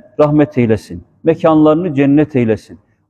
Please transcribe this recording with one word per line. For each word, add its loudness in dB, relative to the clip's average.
rahmet 0
eylesin. -4
Mekanlarını 0
cennet 0
eylesin. -4